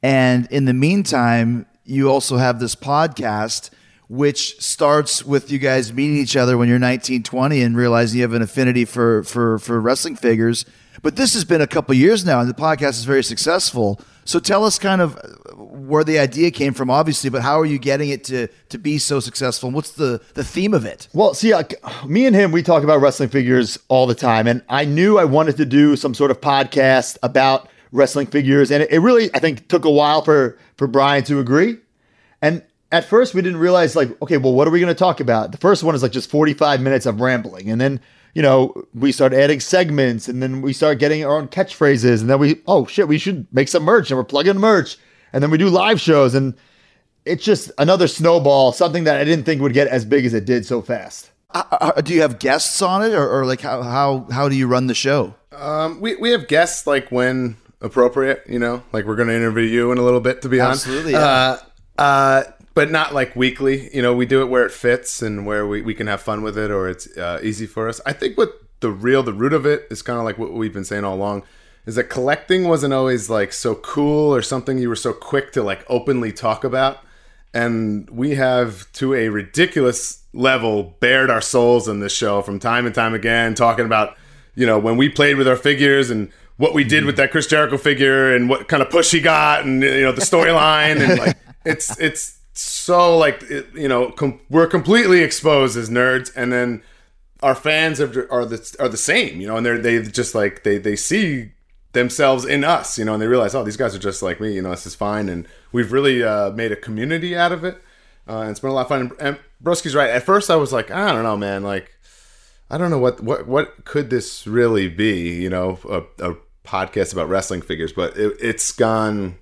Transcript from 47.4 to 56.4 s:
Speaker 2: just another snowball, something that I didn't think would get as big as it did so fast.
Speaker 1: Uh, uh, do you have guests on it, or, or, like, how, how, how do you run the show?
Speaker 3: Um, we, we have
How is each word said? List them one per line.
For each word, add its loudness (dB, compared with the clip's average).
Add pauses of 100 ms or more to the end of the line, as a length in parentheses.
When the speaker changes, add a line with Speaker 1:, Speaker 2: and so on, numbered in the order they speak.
Speaker 2:
just 0
another 4
snowball, 4
something 0
that 2
I 0
didn't 0
think 0
would 0
get 4
as -2
big 2
as -2
it -2
did -2
so -4
fast. -10 (200)
Speaker 1:
Uh, -4
uh, 0
do -4
you 4
have 0
guests 0
on 0
it, 0
or, 0
or, 0
like, -4
how, -6
how, -2
how -2
do -2
you 0
run 2
the -2
show? -2 (200)
Speaker 3:
Um, -6
we, -4
we 2
have -2